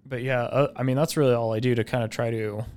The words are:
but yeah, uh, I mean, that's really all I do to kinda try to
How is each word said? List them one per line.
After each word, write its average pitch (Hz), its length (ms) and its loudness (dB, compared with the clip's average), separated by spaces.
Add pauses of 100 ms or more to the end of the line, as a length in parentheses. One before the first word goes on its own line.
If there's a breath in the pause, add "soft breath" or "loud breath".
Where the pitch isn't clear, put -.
but 127 180 -6
yeah, 127 200 0
uh, 135 340 2
I 127 60 -4
mean, 131 140 2
that's 156 200 0
really 131 180 4
all 117 200 0
I 113 60 0
do 123 140 2
to 113 100 2
kinda 117 240 -2
try 117 220 -2
to 110 340 -4 (120)